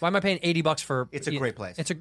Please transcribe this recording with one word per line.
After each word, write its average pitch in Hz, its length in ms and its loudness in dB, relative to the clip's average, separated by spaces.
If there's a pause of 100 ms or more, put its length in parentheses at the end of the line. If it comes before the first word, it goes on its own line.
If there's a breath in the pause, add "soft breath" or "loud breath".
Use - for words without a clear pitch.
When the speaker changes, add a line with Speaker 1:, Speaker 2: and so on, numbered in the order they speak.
Speaker 1:
why 165 80 2
am 196 60 2
I 196 40 6
paying 190 240 0
eighty 170 180 4
bucks 156 200 2
for 127 300 -2
Speaker 2:
It's 147 160 -6
a 143 40 -2
Speaker 1:
y-, 143 60 0
Speaker 2:
great 127 180 0
place. 95 240 -10
Speaker 1:
It's 160 120 -2
a, 165 100 -2